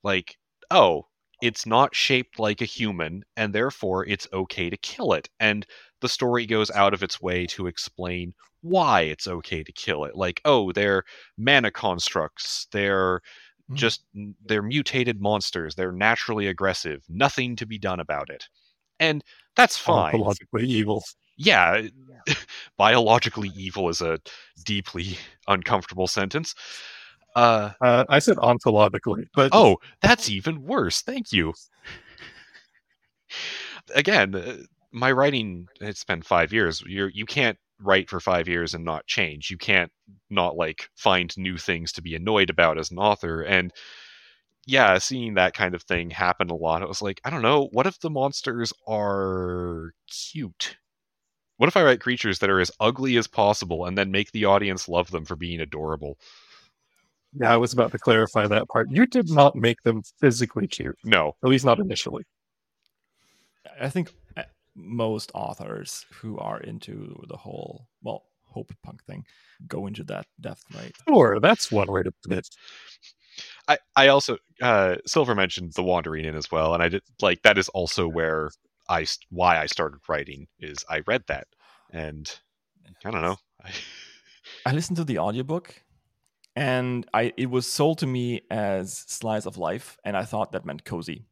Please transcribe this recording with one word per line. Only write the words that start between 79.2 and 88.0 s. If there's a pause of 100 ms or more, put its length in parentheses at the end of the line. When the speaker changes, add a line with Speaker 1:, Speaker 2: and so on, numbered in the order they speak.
Speaker 1:
why
I
started
writing, (120)
is
I
read
that, (440)
and (720)
I
don't
know. (260)
<laughs>
Speaker 2:
I
listened
to
the
audiobook, (720)
and
I,
it
was
sold
to